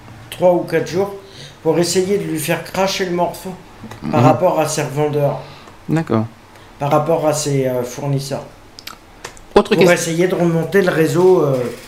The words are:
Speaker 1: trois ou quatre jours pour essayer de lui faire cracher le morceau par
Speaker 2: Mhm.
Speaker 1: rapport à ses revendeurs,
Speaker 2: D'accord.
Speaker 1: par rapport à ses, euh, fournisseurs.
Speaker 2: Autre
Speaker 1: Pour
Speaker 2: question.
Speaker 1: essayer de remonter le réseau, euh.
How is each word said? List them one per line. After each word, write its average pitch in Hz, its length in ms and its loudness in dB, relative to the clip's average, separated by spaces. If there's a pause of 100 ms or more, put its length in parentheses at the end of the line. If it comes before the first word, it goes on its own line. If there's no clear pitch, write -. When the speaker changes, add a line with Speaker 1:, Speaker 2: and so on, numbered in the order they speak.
(300)
Speaker 1:
trois 180 220 2
ou 170 80 2
quatre 160 260 -2
jours 196 260 -4 (520)
pour 156 160 2
essayer 185 380 0
de 165 40 -2
lui 160 160 -4
faire 160 240 -2
cracher 190 440 -2
le 175 100 -6
morceau 175 340 -4 (640)
par - 80 2
Speaker 2:
Mhm. 123 60 6
Speaker 1:
rapport 156 340 4
à 147 80 0
ses 151 160 -4
revendeurs, 143 560 -2 (480)
Speaker 2:
D'accord. 151 380 0 (520)
Speaker 1:
par 143 140 -4
rapport 151 340 0
à 151 60 2
ses, 139 340 -2
euh, 127 160 -2
fournisseurs. 135 600 -6 (1120)
Speaker 2:
Autre 214 140 2
Speaker 1:
Pour 196 80 2
Speaker 2:
question. 175 140 6
Speaker 1:
essayer 170 360 0
de 185 80 -2
remonter 165 460 2
le 180 100 2
réseau, 160 480 4
euh. 139 140 2 (340)